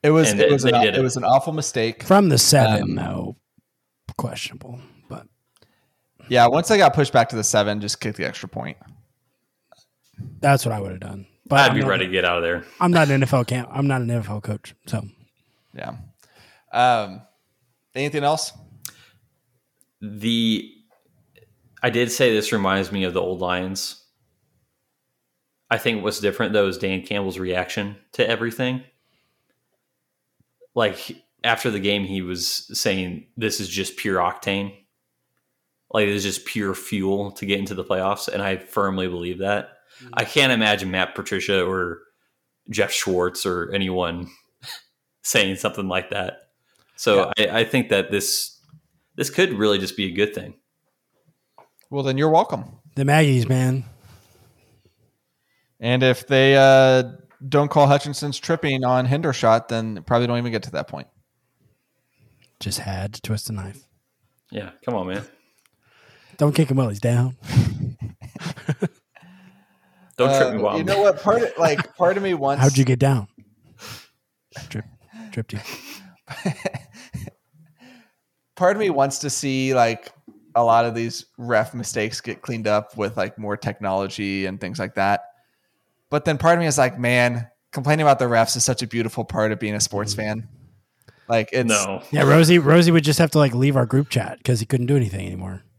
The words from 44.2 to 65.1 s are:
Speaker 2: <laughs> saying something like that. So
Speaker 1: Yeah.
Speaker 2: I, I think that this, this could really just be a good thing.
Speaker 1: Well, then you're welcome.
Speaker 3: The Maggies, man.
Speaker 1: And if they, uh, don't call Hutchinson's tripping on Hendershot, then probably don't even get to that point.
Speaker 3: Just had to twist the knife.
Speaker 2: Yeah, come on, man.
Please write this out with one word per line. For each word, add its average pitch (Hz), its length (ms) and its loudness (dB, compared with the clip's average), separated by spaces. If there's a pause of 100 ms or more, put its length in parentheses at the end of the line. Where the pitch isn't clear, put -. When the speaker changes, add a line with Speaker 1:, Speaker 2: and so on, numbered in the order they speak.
Speaker 2:
<laughs> - 640 -20
saying 95 320 0
something 101 320 -4
like 92 240 -4
that. 98 380 -8 (480)
So 98 400 2
Speaker 1:
Yeah. 107 160 0
Speaker 2:
I, 113 60 0
I 113 40 2
think 120 260 -2
that 98 220 0
this, - 480 -4 (560)
this 139 140 -4
could 180 240 0
really 104 260 2
just 95 180 -6
be 101 80 -2
a 92 60 -6
good 101 240 -2
thing. 98 200 -14 (1300)
Speaker 1:
Well, 139 140 -4
then 135 140 0
you're 156 120 2
welcome. 156 500 0 (160)
Speaker 3:
The 135 100 0
Maggies, 139 420 4
man. 127 380 0 (1900)
Speaker 1:
And 127 240 2
if 127 240 2
they, 135 300 6
uh, 135 460 8 (440)
don't 143 220 2
call 147 180 4
Hutchinson's 143 520 0
tripping 147 440 -2
on 127 240 2
Hendershot, 127 640 2
then 110 340 -6
probably 120 240 2
don't 120 120 -2
even 120 120 -6
get 107 120 -4
to - 80 -16
that 69 160 -6
point. 67 200 -14 (1500)
Speaker 3:
Just - 200 -8
had 98 340 -8
to - 80 -16
twist 107 260 -6
the 113 60 -8
knife. 98 280 -12 (680)
Speaker 2:
Yeah, 101 200 -12 (120)
come 123 120 -6
on, 92 120 -4
man. 98 160 -8 (1120)